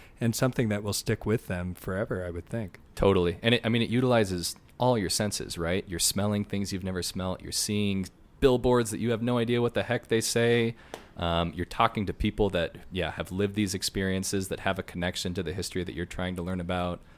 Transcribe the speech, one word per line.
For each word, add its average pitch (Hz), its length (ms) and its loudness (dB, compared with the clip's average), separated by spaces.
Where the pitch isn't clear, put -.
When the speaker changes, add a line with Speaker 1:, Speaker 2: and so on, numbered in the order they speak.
Speaker 1:
and 117 120 2
something 123 360 0
that 104 140 -2
will 101 100 -2
stick - 320 -2
with 107 220 0
them 90 260 -4
forever, 95 520 -4
I 90 40 -6
would 85 160 -8
think. 110 340 -8
Speaker 2:
Totally. 92 460 4
And 117 140 4
it, 117 100 2
I 113 40 2
mean, 117 120 4
it 101 80 0
utilizes 113 640 2
all 123 200 4
your 90 120 0
senses, - 480 -2
right? 85 280 0
You're 85 140 -6
smelling 104 460 2
things 98 260 -4
you've 95 120 -4
never 92 200 -4
smelt. 92 380 -4
You're - 100 -10
seeing 101 540 0
billboards 123 520 4
that 98 80 -4
you 110 100 0
have 113 140 0
no 123 160 0
idea 120 200 2
what 120 140 0
the 98 80 0
heck 120 280 -2
they 113 120 2
say. 117 540 2
Um, 85 380 0
you're 87 100 -4
talking 113 400 2
to 87 80 -4
people 104 380 0
that, 85 240 -2
yeah, 85 180 -2
have 82 220 -6
lived 101 240 0
these 101 180 0
experiences, 95 760 -2
that - 100 -6
have 95 180 0
a 92 60 -4
connection 90 500 -4
to 95 80 -4
the 90 120 -4
history 92 300 -4
that - 120 -8
you're 87 100 -4
trying 92 300 -4
to 90 80 -4
learn 92 180 -2
about. 90 380 -2